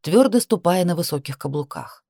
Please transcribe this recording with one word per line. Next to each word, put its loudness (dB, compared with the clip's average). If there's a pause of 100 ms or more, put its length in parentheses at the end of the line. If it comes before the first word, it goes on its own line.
твёрдо 4
ступая 0
на 0
высоких -6
каблуках. -10